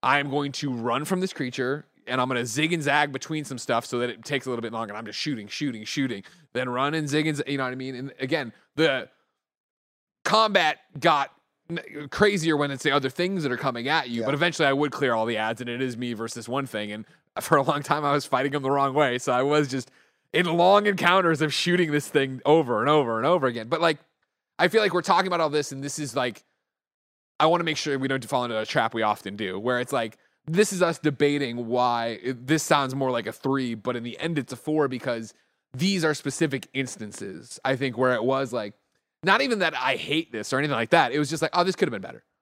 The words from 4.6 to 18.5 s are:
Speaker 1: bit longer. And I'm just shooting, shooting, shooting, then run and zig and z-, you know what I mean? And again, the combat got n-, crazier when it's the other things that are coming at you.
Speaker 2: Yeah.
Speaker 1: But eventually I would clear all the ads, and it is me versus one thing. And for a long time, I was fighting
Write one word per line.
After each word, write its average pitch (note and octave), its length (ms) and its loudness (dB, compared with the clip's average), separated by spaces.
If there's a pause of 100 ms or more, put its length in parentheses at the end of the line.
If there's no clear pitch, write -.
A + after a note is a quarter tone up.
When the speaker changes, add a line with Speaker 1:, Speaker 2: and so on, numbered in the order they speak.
Speaker 1:
bit A2 100 -6
longer. A2+ 220 -6
And G#2+ 40 -10
I'm A2+ 60 -12
just G#2 140 -12
shooting, A#2 280 -6
shooting, A#2 380 -8
shooting, A#2+ 400 -4 (300)
then B2+ 160 -2
run C3+ 240 -2
and D#3+ 120 -2
zig D3+ 200 0
and D#3 100 -2
z-, C#3+ 100 -6
you C#3 120 -4
know C3+ 60 -2
what B2+ 80 -4
I B2+ 40 -8
mean? C3 180 -8
And B2+ 240 -10
again, C3 360 -4 (220)
the C3+ 340 0 (1120)
combat F#3+ 540 4 (200)
got C#3+ 340 4 (360)
n-, D3+ 420 -10
crazier F3 460 4
when C#3+ 140 2
it's C3+ 120 -8
the D3 100 2
other C3+ 180 4
things F3+ 320 -2
that C#3 100 0
are B2 60 -2
coming B2 300 -2
at D3 200 0
you. A#2 120 -2
Speaker 2:
Yeah. A2+ 60 -2
Speaker 1:
But C#3 80 2
eventually D#3+ 320 2
I C#3 60 6
would C#3 200 0
clear C3 200 0
all A2 140 2
the A#2 100 -2
ads, A2 240 -2
and A#2+ 80 -8
it A#2+ 140 -6
is B2 140 -4
me A#2+ 180 -6
versus A2+ 340 -10
one C3+ 180 -4
thing. G#2 260 -6
And G#2+ 120 -10 (360)
for - 180 4
a C#3 40 4
long D3 200 0
time, D3 220 -2
I C#3+ 80 2
was C#3+ 120 2
fighting C3+ 280 0